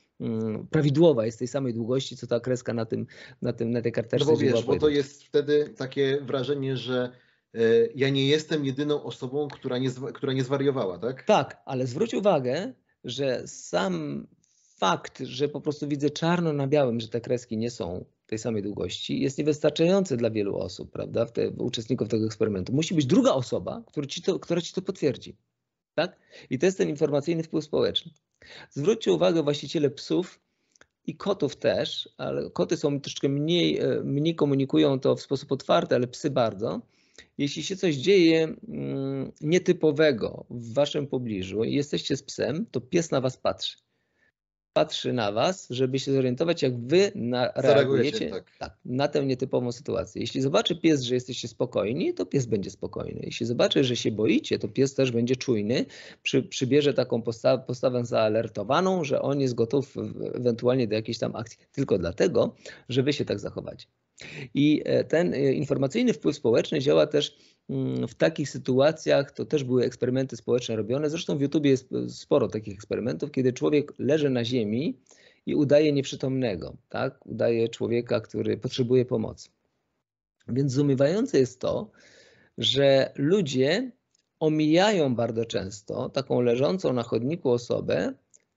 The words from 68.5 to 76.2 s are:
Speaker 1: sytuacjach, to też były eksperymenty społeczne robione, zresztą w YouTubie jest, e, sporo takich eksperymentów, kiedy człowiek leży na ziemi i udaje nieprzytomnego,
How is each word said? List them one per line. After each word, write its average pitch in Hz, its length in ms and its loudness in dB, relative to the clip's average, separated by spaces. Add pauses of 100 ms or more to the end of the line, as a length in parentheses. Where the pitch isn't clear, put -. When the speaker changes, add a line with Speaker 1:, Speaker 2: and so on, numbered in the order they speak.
Speaker 1:
sytuacjach, 139 800 2
to - 120 -8
też 139 200 -2
były 123 200 2
eksperymenty 127 520 -2
społeczne 120 400 -2
robione, 127 340 -2
zresztą 165 280 -4
w - 20 -4
YouTubie 143 300 2
jest, 131 220 2
e, 123 180 -4
sporo 123 380 0
takich 110 260 -8
eksperymentów, 117 560 -6
kiedy 127 220 0
człowiek 147 460 0
leży 143 320 2
na 120 140 0
ziemi 120 540 -2 (480)
i 139 80 -2
udaje 147 380 6
nieprzytomnego, 131 840 -2 (120)